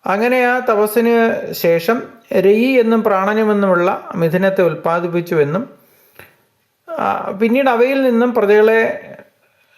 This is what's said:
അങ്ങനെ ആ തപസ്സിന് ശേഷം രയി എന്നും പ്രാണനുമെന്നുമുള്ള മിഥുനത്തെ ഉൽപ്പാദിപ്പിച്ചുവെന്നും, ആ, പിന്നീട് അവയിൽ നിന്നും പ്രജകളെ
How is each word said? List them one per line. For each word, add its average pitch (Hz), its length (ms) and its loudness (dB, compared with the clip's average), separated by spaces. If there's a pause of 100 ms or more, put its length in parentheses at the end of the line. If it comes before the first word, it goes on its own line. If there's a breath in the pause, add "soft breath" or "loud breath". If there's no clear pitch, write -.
അങ്ങനെ 247 400 0
ആ 247 140 0
തപസ്സിന് 226 920 0
ശേഷം 170 500 0 (300)
രയി 208 320 2
എന്നും 226 380 2
പ്രാണനുമെന്നുമുള്ള 202 1120 0
മിഥുനത്തെ 185 460 0
ഉൽപ്പാദിപ്പിച്ചുവെന്നും, 170 1120 -2 (1300 soft breath)
ആ, 202 320 -4
പിന്നീട് 233 380 0
അവയിൽ 254 320 0
നിന്നും 240 320 0
പ്രജകളെ 220 840 2 (640)